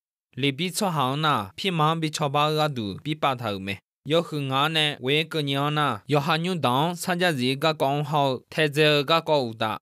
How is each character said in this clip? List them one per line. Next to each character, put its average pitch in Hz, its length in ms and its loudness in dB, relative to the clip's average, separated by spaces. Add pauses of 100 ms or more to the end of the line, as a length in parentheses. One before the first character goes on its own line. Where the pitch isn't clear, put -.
(360)
里 139 160 0
边 170 200 -4
炒 190 180 -2
好 139 280 0
呢， 135 380 0
偏 196 160 -4
忙 160 300 2
比 156 80 -2
炒 151 180 -2
包 147 220 0
个 156 180 0
多， 113 360 -4
比 151 100 -4
八 143 220 0
头 107 240 -4
没。 95 180 -6 (280)
要 156 140 2
后 165 200 -4 (100)
俺 143 240 0
呢， 151 280 0
为 147 220 2
个 156 200 -4
娘 143 320 0
呢， 139 320 0
要 143 120 2
下 156 180 0
牛 180 180 -2
档， 135 400 2
参 175 240 -2
加 180 120 2
这 131 240 0
个 156 160 0
刚 147 320 0
好， 139 360 0 (100)
太 160 180 0
子 147 360 4
个 160 180 2
高 135 320 0
的， 110 280 -4